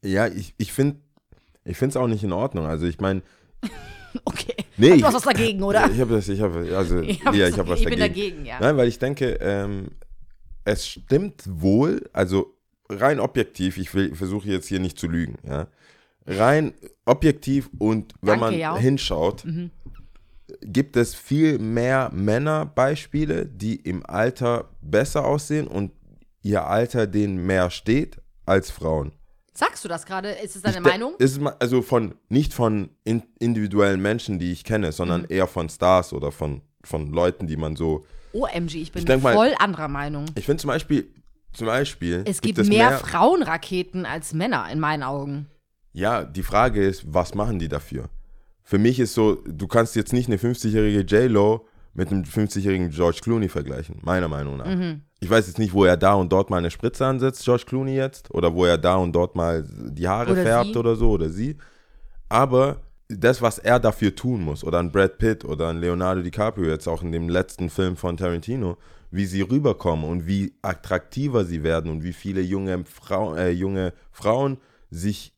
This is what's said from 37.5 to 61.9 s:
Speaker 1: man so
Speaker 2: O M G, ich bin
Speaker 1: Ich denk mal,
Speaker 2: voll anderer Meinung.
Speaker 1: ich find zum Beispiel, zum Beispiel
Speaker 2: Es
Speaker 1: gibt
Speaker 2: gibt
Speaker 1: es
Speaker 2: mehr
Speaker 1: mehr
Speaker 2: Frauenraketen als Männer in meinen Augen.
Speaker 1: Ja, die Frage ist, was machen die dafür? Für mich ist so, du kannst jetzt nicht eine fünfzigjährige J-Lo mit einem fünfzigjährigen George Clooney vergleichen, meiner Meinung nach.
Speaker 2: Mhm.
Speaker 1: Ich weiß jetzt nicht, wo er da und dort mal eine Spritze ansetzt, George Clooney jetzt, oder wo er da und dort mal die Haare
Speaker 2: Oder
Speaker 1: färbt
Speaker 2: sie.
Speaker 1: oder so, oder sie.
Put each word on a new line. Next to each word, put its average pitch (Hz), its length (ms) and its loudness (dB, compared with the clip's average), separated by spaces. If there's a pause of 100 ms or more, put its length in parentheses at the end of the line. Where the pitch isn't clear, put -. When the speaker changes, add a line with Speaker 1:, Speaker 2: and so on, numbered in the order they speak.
Speaker 1:
man 78 180 -4
so 78 300 -4 (280)
Speaker 2:
O 247 120 -4
M 170 220 -6
G, 156 140 -10
ich 165 120 -12
bin 180 80 -8
Speaker 1:
Ich - 40 -6
denk 131 180 4
mal, 123 100 6
Speaker 2:
voll 233 260 6
anderer 170 300 -2
Meinung. 143 360 -6 (100)
Speaker 1:
ich 98 100 -8
find 143 160 0
zum 147 80 -2
Beispiel, - 400 0 (420)
zum 113 160 -6
Beispiel 110 580 -2
Speaker 2:
Es 196 160 -4
Speaker 1:
gibt 220 140 -2
Speaker 2:
gibt - 40 -2
Speaker 1:
es 202 100 4
Speaker 2:
mehr 226 220 6
Speaker 1:
mehr 269 80 0
Speaker 2:
Frauenraketen 180 1040 0
als 151 280 -8
Männer 156 380 -2
in 147 80 -4
meinen 156 240 -2
Augen. 143 440 -6 (440)
Speaker 1:
Ja, 101 320 -2
die 78 200 -8
Frage 107 440 2
ist, 95 260 -4
was 87 220 0
machen 104 240 -2
die 82 80 -4
dafür? 69 380 -6 (580)
Für 101 160 2
mich 123 220 4
ist 110 120 0
so, 110 220 4 (100)
du 80 220 -8
kannst 113 300 2
jetzt 107 160 -2
nicht 123 140 0
eine 110 100 0
fünfzigjährige 107 640 2
J-Lo 107 680 4 (260)
mit 87 160 -4
einem 98 140 0
fünfzigjährigen 95 680 -2
George 85 300 2
Clooney 113 280 0
vergleichen, 69 520 -8
meiner 90 280 0
Meinung 71 260 -6
nach. 65 120 -10
Speaker 2:
Mhm. 180 340 -4 (180)
Speaker 1:
Ich 90 100 -6
weiß 110 180 4
jetzt 82 120 -10
nicht, 101 140 0
wo 98 100 6
er 90 140 8
da 95 160 4
und 90 180 2
dort 95 180 2
mal 90 100 0
eine 85 120 -2
Spritze - 340 -4
ansetzt, 131 380 -2
George 123 240 2
Clooney 135 280 -4
jetzt, 135 360 -6
oder 85 240 2
wo 90 80 4
er 87 140 6
da 90 180 4
und 90 160 2
dort 87 240 0
mal 82 340 -2
die 62 380 -6
Haare 110 240 0
Speaker 2:
Oder 185 120 2
Speaker 1:
färbt 117 300 2
Speaker 2:
sie. 120 60 0
Speaker 1:
oder 117 160 2
so, 113 160 6
oder 82 180 0
sie. 120 280 -4 (720)